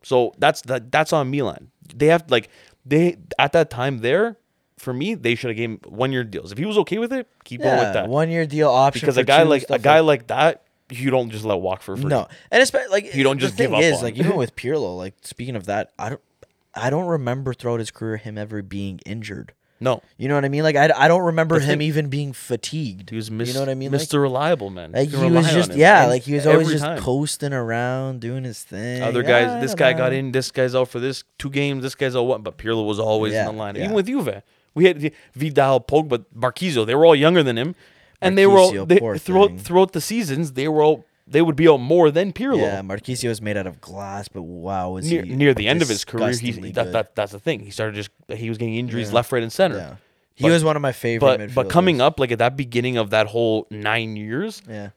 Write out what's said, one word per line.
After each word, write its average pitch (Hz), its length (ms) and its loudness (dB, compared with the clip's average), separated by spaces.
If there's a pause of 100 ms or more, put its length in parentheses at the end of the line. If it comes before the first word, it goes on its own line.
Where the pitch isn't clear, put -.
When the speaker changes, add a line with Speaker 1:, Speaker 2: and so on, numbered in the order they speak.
Speaker 1:
So 123 360 0
that's 151 240 0
the, 123 280 -6
that's 151 220 0
on 139 180 0
Milan. 127 380 -6 (260)
They 139 120 0
have, 165 240 2
like, 117 180 2 (380)
they, 165 300 2 (220)
at 139 140 2
that 165 180 2
time 127 280 -4
there, 175 380 0 (420)
for 131 160 -8
me, 175 200 -4
they 120 200 -2
should 120 160 -6
have 107 60 -6
gave 117 140 -6
him 110 160 -12
one-year 127 380 -4
deals. 98 280 -12
If 101 60 -12
he 156 60 -4
was 214 140 0
okay 190 200 -2
with 233 140 -4
it, 254 160 -6 (160)
keep 120 180 -12
going 131 140 2
with 131 80 2
Speaker 2:
Yeah, 101 80 -2
Speaker 1:
that. 95 160 -2
Speaker 2:
one-year 160 380 0
deal 147 240 2
option 131 320 4
Speaker 1:
Because 143 140 2
Speaker 2:
for 131 60 4
Speaker 1:
a - 20 2
guy 139 180 6
Speaker 2:
two, 160 80 6
Speaker 1:
like, 139 120 4
a - 40 -10
Speaker 2:
stuff 123 160 -2
Speaker 1:
guy 151 180 6
Speaker 2:
like 147 200 2
Speaker 1:
like 117 80 -20
that, 139 340 0 (280)
you 127 200 -4
don't 123 200 0
just 107 140 -10
let 101 160 -2
walk 92 220 -4
for 98 140 -10
free. 139 100 -4
Speaker 2:
No. 135 200 0 (240)
And 240 120 6
it's 262 100 2 (180)
like, 202 240 -2
Speaker 1:
You 139 80 0
don't 135 140 2
Speaker 2:
the 127 100 -4
Speaker 1:
just - 100 -4
Speaker 2:
thing 233 140 0
Speaker 1:
give 110 40 -2
up 107 80 4
Speaker 2:
is, 156 160 2
Speaker 1:
on. - 60 -6
Speaker 2:
like, 113 120 -6
even 165 200 0
with 127 200 -4
Pirlo, 123 400 -6
like, 92 260 -12
speaking 127 320 -12
of 95 120 -10
that, 101 320 -6
I 110 120 -8
don't, - 100 -12 (540)
I 117 160 -4
don't 175 160 -2
remember 131 460 -4
throughout 117 280 -4
his 110 100 -8
career 110 260 -8
him 107 220 -12
ever 107 240 -8
being 95 420 -10
injured. 104 480 -12 (300)
Speaker 1:
No. 123 200 -2 (160)
Speaker 2:
You 131 100 -6
know 143 60 0
what 143 100 0
I 139 60 -2
mean? 147 120 -2
Like, 156 140 2
I, 156 180 6
I 139 140 4
don't 180 140 4
remember 160 360 2
Speaker 1:
That's 143 120 0
Speaker 2:
him 147 80 2
Speaker 1:
the 151 80 -2
Speaker 2:
even 151 220 -2
being 139 260 -6
fatigued. 113 760 -8
Speaker 1:
He 110 60 -10
was 110 140 -8
mis-, 113 180 -4
Speaker 2:
You 127 60 -6
know 135 60 -2
what 135 100 -2
I 131 40 -2
mean? 131 180 -8
Like, 143 80 2
Speaker 1:
Mister 151 200 0
Reliable, 139 480 0
man. 87 240 -12
Speaker 2:
like, 131 180 2
Speaker 1:
You - 60 -10
can 143 40 0
Speaker 2:
he 175 80 2
Speaker 1:
rely 170 140 6
Speaker 2:
was 160 100 2
just, - 180 2
Speaker 1:
on - 60 -8
him. 143 40 2
Speaker 2:
yeah, 180 220 10
Speaker 1:
And 120 80 4
Speaker 2:
like, 123 120 0
he 139 120 -4
was 143 120 0
always 160 200 6
Speaker 1:
every 156 80 0
Speaker 2:
just 143 100 -2
Speaker 1:
time. 156 140 -6
Speaker 2:
coasting 139 560 -4
around, 127 680 -4
doing 127 240 -8
his 120 180 -12
thing. 120 400 -8
Speaker 1:
Other 120 200 -2
Speaker 2:
Yeah, - 60 -2
Speaker 1:
guys, 120 220 4
Speaker 2:
I - 100 -6
Speaker 1:
this 131 100 -2
Speaker 2:
don't 175 80 -4
Speaker 1:
guy 131 140 6
Speaker 2:
know. 127 60 -2
Speaker 1:
got 127 140 0
in, 135 200 -4
this 127 180 -2
guy's 127 240 -2
out 127 140 0
for 120 120 -8
this 131 240 -6 (140)
two 139 120 -8
games, 139 320 -2
this 131 120 -8
guy's 131 220 -4
out 120 80 0
what, 120 180 -2
but - 160 -10
Pirlo 110 280 -2
was 104 120 -2
always 110 340 0
Speaker 2:
Yeah, 107 160 -2
Speaker 1:
in 107 80 -8
the 107 60 -8
lineup. 101 160 -8
Speaker 2:
yeah. 190 60 -4
Speaker 1:
Even 202 100 -4
with 196 120 0
Juve, 160 360 -4 (320)
we 160 100 2
had 151 280 2 (220)
Vidal, 135 460 2
Pogba, 139 440 -2 (120)
Marquinhos, 127 500 -2
they 117 80 0
were 156 120 6
all 160 100 8
younger 160 260 4
than 123 140 0
him, 147 180 -4 (460)
and 185 160 0
they 196 100 6
were 196 120 8
all, 185 140 8
Speaker 2:
Marquinhos, 190 160 -4
Speaker 1:
they, 180 120 6
Speaker 2:
poor 117 160 -2
Speaker 1:
throughout, 190 320 4
Speaker 2:
thing. 175 120 -6
Speaker 1:
throughout 185 320 2
the 160 100 -4
seasons, 165 500 -4
they 135 160 -2
were 151 140 2
all, 151 240 2 (200)
they 147 160 2
would 165 120 2
be 160 140 6
out 147 100 8
more 151 320 4
than 175 220 -2
Pirlo. 247 260 -2
Speaker 2:
Yeah, 98 240 -2
Marquinhos 110 460 -8
was 110 120 -4
made 104 160 -4
out 95 100 -4
of 78 140 -14
glass, 98 480 -12
but 92 140 -14
wow, 90 480 -6
was 92 180 -8
Speaker 1:
Near, 165 160 -2
Speaker 2:
he 127 120 -8
Speaker 1:
near 139 180 4
the 107 140 -2
end 156 120 2
of 147 80 0
his 104 160 -4
career, 110 220 -4
he, 123 60 0
Speaker 2:
disgustingly 104 400 -6
Speaker 1:
that, 113 140 -2
Speaker 2:
good. 90 60 -10
Speaker 1:
that, 110 220 -4
that's 101 180 -6
the 98 60 -16
thing. 147 220 -6
He 98 100 -18
started 107 240 -6
just, 101 160 -10 (180)
he 113 200 -10
was 110 100 -6
getting 113 160 -4
injuries 117 360 -4
Speaker 2:
Yeah. 107 40 -6
Speaker 1:
left, 117 180 0
right, 120 100 -2
and 117 100 -8
center. 175 240 0
Speaker 2:
Yeah. 82 180 -14 (400)
He - 80 -8
Speaker 1:
But 160 100 4
Speaker 2:
was 165 120 4
one 156 120 2
of 147 60 -4
my 135 100 -2
favorite 120 460 2
Speaker 1:
but, 107 160 -8
but 123 160 0
coming 175 280 4
Speaker 2:
midfielders. - 20 0
Speaker 1:
up, 147 200 2
like, 120 120 0
at 110 80 -2
that 127 160 0
beginning 123 400 -4
of 107 140 -2
that 107 180 2
whole 110 420 0
nine 107 460 -4
years, 127 520 -8
Speaker 2:
Yeah. 104 280 -12